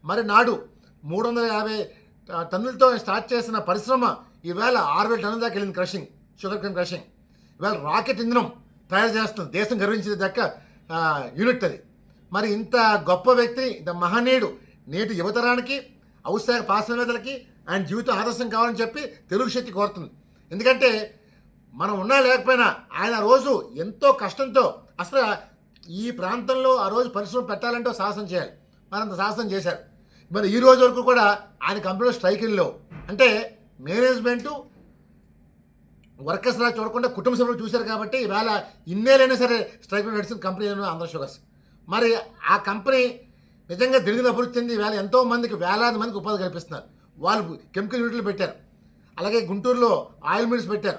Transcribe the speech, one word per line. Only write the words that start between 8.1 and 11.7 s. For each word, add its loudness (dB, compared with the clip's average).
ఇంధనం 0
తయారు 4
చేస్తుంది, -2
దేశం -2
గర్వించేది -2
దక్క, -2
ఆ, -2
యూనిట్ 2
అది. -4